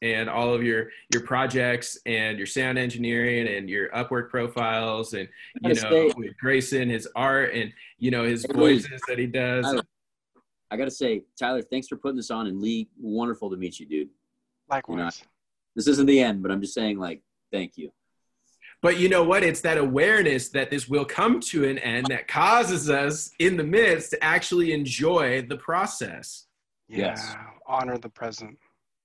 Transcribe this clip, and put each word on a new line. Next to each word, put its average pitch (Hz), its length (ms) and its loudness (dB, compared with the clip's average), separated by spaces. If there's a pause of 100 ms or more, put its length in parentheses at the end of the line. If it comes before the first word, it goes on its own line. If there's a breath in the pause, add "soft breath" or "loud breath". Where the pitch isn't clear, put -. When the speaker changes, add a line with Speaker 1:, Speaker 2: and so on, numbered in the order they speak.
Speaker 1:
and 113 280 -2
all 120 240 0
of 117 80 0
your, 113 280 0 (220 loud breath)
your 120 120 0
projects 123 800 -2
and 110 320 -2
your 98 80 -6
sound 127 320 -2
engineering 120 760 -2
and 98 120 -8
your 98 220 -2
Upwork 120 400 -4
profiles 113 840 -2
and, 95 140 -8 (360 loud breath)
Speaker 2:
I 117 60 0
Speaker 1:
you 120 40 4
Speaker 2:
gotta 110 160 0
Speaker 1:
know, 160 200 6
Speaker 2:
say - 60 0
Speaker 1:
with 107 220 -10
Grayson, 131 500 0
his 113 280 -4
art 135 380 2
and, 110 180 -4 (260 loud breath)
you 123 140 0
know, 120 100 0
his 117 260 -2
Speaker 2:
Hey, 139 80 -4
Lee. 151 180 8
Speaker 1:
voices 131 340 -2
that 123 100 -2
he 123 80 -2
does. 123 380 0
Speaker 2:
Tyler, 127 180 0 (880)
I 107 60 -6
gotta 131 160 -4
say, 113 320 -2 (120)
Tyler, 127 260 -2
thanks 131 260 -6
for 139 80 -8
putting 139 200 -6
this 117 140 -8
on, 113 160 -4
and 95 140 -6
Lee, 110 280 -4 (120)
wonderful 110 500 -4
to 95 60 -6
meet 90 240 -10
you, 78 60 -18
dude. 73 240 -6 (600)
Speaker 3:
Likewise. 135 260 -6
Speaker 2:
You 87 80 -4
know, 85 60 -6 (640)
this 110 140 0
isn't 139 180 4
the 139 140 8
end, 107 200 2
but 95 120 -2
I'm 98 80 -2
just 98 140 -6
saying, 107 260 -2
like, 85 200 -8 (300)
thank 95 260 -6
you. 76 140 -14 (880 soft breath)
Speaker 1:
But 175 200 4
you 180 80 6
know 180 160 6
what? 185 180 6
It's 165 200 2
that 160 140 2
awareness 147 720 4
that 135 200 -2
this 139 180 -4
will 139 160 2
come 226 360 2
to 151 280 0
an 135 100 -2
end 120 320 -2
that - 180 -4
causes 180 600 4
us 143 400 0 (120)
in 180 160 4
the 156 80 0
midst 185 460 4
to - 120 -4
actually 170 500 2
enjoy 139 680 2
the 131 140 -8
process. 165 880 -6 (420)
Speaker 2:
Yes. 101 400 -4
Speaker 3:
Yeah, - 140 -14 (240)
honor 127 320 -2
the 117 100 -12
present. 113 480 -12 (480)